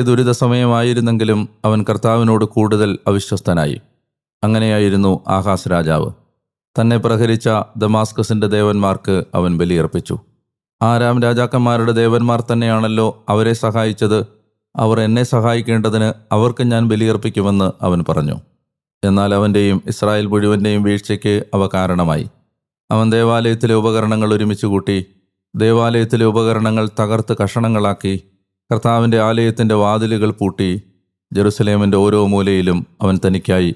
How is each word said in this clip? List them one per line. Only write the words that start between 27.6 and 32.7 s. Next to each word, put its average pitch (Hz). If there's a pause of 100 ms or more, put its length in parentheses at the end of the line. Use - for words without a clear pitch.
കർത്താവിൻ്റെ 117
ആലയത്തിൻ്റെ 113
വാതിലുകൾ 107
പൂട്ടി, 98 (600)
ജെറുസലേമിൻ്റെ 104
ഓരോ 101
മൂലയിലും 95 (220)